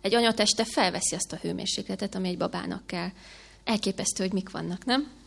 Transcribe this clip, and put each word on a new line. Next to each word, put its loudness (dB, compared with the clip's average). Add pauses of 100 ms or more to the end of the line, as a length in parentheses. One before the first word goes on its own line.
egy 2
anyateste 4
felveszi 2
azt -4
a -6
hőmérsékletet, -4
ami 0
egy -2
babának -4
kell. -4 (540)
Elképesztő, 0
hogy 0
mik -2
vannak, -6
nem? 2 (160)